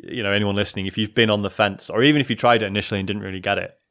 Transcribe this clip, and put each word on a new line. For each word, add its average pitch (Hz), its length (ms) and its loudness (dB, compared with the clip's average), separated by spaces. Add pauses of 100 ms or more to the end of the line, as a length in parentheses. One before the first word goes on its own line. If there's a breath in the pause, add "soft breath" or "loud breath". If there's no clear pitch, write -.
you - 180 -8
know, 98 80 0
anyone 101 260 2
listening, 101 300 -4
if 95 100 -8
you've 107 180 -4
been 117 160 6
on 104 120 2
the 98 80 -2
fence, 101 400 -2
or 104 120 2
even 147 200 4
if - 80 -4
you 117 60 -2
tried 120 260 4
it 107 40 -2
initially 98 340 -2
and 98 60 -4
didn't 101 160 -6
really 95 180 -10
get 98 180 -2
it, 92 140 -8 (180)